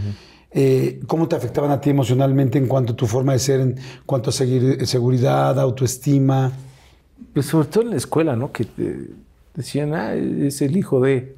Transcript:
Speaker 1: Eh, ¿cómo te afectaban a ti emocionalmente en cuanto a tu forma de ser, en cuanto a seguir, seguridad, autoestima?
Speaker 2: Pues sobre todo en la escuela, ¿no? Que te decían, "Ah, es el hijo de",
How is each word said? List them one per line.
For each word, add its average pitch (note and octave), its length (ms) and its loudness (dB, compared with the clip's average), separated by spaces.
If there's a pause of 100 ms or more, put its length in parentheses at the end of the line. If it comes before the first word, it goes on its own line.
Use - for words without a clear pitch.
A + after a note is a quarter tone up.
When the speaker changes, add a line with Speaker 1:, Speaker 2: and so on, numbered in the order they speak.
(520)
Speaker 1:
Eh, C3+ 560 2
¿cómo D#3+ 200 0
te E3 80 0
afectaban C#3+ 360 -2
a C3+ 100 0
ti D3 80 2
emocionalmente C3+ 680 2
en C3+ 100 2
cuanto A#2+ 260 0
a - 20 -2
tu B2+ 100 -2
forma C3 280 0
de B2 60 2
ser, C3+ 200 2
en C3 160 0 (300)
cuanto C3+ 240 -2
a B2 40 -2
seguir, C3 540 0
seguridad, C3 720 2
autoestima? C3+ 920 2 (800)
Speaker 2:
Pues C#3 140 -2
sobre D#3 200 2
todo G#3 160 0
en A#3+ 60 -2
la F3+ 80 -2
escuela, D3 400 0
¿no? C3 160 -4
Que B2 100 -4
te - 460 -6 (440)
decían, D3 400 -4
"Ah, G3+ 220 -4
es - 460 -2
el C#3+ 160 0
hijo C#3 240 2
de", C3 360 0